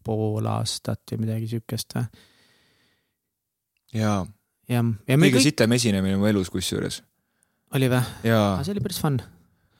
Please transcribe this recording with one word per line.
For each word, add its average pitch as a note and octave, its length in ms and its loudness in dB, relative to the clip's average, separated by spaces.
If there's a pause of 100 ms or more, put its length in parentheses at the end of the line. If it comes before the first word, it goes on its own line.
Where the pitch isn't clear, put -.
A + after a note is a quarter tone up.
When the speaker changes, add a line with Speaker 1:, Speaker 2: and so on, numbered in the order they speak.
Speaker 1:
pool G#2+ 440 -2
aastat A2 540 -4 (140)
või A2+ 100 -4
midagi A2 240 -4
sihukest, A#2 480 -8
või? A#2+ 80 -2 (1900)
Speaker 2:
Jaa. G#2+ 280 0 (480)
Speaker 1:
Jah. A#2+ 160 0 (200)
Ja B2+ 120 2
me D#3 120 6
Speaker 2:
Kõige - 100 6
Speaker 1:
kõik C4 80 4
Speaker 2:
sitem A#2+ 300 4
esinemine G2 420 2
mu G2+ 80 2
elus, G2+ 240 2
kusjuures. - 500 -6 (720)
Speaker 1:
Oli C3 180 2
või? B2+ 120 2 (220)
Speaker 2:
Jaa. G#2+ 320 4
Speaker 1:
Aa, F2+ 100 -2
see G3+ 80 -4
oli G3+ 100 -4
päris - 160 -6
fun. C#3 200 0 (600)